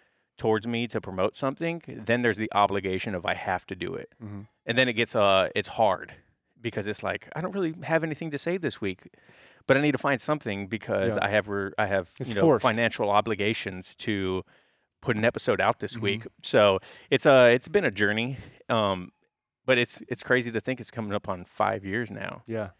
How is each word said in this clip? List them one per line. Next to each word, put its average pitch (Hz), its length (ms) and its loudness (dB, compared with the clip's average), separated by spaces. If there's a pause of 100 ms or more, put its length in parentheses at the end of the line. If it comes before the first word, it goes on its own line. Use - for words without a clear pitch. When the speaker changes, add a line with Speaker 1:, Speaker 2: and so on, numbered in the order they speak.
(360)
Speaker 1:
towards 110 300 0
me 117 200 -2
to 107 120 -4
promote 95 380 -4
something, 160 500 -4
then 117 340 -2
there's 117 140 4
the 107 180 -4
obligation 98 640 0
of 85 100 -6
I 87 100 0
have 90 320 -4
to 95 80 -8
do 87 200 -8
it. - 160 -12 (100)
Speaker 2:
Mm-hmm. 104 200 -12 (240)
Speaker 1:
And 113 120 -2
then 127 120 4
it 117 40 -2
gets, 113 220 -2
uh, 98 400 6
it's 104 140 -4
hard 104 420 0 (480)
because 110 280 -6
it's 104 140 -8
like, 98 320 -6
"I 151 60 -8
don't 180 140 -6
really 180 200 -4 (100)
have 156 200 0
anything 160 280 -6
to 143 60 -6
say 175 200 -4
this 160 240 -6
week, 98 260 -6 (600)
but 135 100 6
I 139 40 2
need 147 120 2
to 127 40 0
find 139 220 0
something 104 480 -4
because 101 480 -2
Speaker 2:
Yeah. 101 100 -2
Speaker 1:
I 101 40 0
have, 104 180 2
re-, 98 300 -4
I 107 80 0
have, 95 340 -2
Speaker 2:
It's 120 100 -8
Speaker 1:
you 110 60 -4
know, 101 60 2
Speaker 2:
forced. 139 220 6
Speaker 1:
financial 113 460 2
obligations 101 880 0
to 95 460 -2 (580)
put 117 140 0
an 107 80 -2
episode - 380 2
out 104 180 2
this - 140 -8
Speaker 2:
Mm-hmm. 117 100 -10
Speaker 1:
week." 104 240 -2 (140)
So 104 380 6 (300)
it's, - 160 2
uh, 131 280 8
it's 127 160 0
been 185 160 2
a 123 60 0
journey, 107 460 -2 (300)
um, 98 440 0 (540)
but 131 120 4
it's, - 320 -2
it's - 140 -8
crazy 123 280 0
to 113 80 -2
think 127 220 -6
it's - 100 -14
coming 107 220 -6
up 104 160 -4
on 90 160 -8
five 104 400 -2
years 104 260 -4
now. 98 340 -10
Speaker 2:
Yeah, 110 340 -6